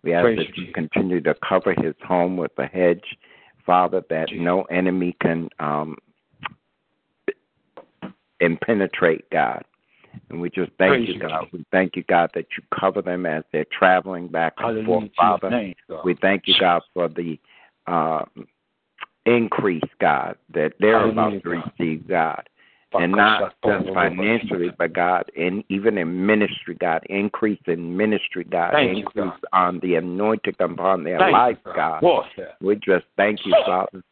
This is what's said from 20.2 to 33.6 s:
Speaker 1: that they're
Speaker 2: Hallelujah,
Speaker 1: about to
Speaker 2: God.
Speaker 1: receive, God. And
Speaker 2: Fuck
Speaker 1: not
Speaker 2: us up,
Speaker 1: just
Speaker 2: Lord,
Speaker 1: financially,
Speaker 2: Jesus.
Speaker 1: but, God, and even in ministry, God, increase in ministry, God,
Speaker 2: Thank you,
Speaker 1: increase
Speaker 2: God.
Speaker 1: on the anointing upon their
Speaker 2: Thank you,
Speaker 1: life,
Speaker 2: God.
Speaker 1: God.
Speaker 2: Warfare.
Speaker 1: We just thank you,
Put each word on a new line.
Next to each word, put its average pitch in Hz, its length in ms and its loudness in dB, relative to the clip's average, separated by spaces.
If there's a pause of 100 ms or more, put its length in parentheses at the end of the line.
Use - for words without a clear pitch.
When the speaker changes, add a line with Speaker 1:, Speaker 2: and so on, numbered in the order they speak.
Speaker 1:
that 76 260 0
they're 107 200 4
Speaker 2:
Hallelujah, 110 120 2
Speaker 1:
about 85 200 0
to 98 80 -6
Speaker 2:
God. 85 240 -6 (160)
Speaker 1:
receive, 80 280 -4
God. 82 420 -2 (440)
And 87 180 2
Speaker 2:
Fuck 101 60 2
Speaker 1:
not 104 240 6
Speaker 2:
us 95 60 0
up, - 80 -14 (100)
Speaker 1:
just 98 220 0
Speaker 2:
Lord, 95 80 -6
Speaker 1:
financially, 92 720 0
Speaker 2:
Jesus. - 100 -6
Speaker 1:
but, 82 160 -2
God, 87 420 0
and 90 320 -2
even 101 300 0
in 90 280 -2
ministry, 104 500 0
God, 82 340 -2
increase 101 560 -2
in 87 320 -4
ministry, 101 480 -2
God, 85 260 0
Speaker 2:
Thank 139 200 2
you, 95 80 -4
Speaker 1:
increase 92 420 -8
Speaker 2:
God. - 100 -10
Speaker 1:
on 90 280 2
the 90 160 0
anointing 95 640 -2
upon 87 440 0
their 85 160 -4
Speaker 2:
Thank 92 120 4
you, 95 60 6
Speaker 1:
life, 120 280 4
Speaker 2:
God. 90 100 -12
Speaker 1:
God. 80 280 -2
Speaker 2:
Warfare. 101 580 0
Speaker 1:
We 101 140 2
just 95 300 0 (120)
thank 104 280 0
you, 95 80 2 (120)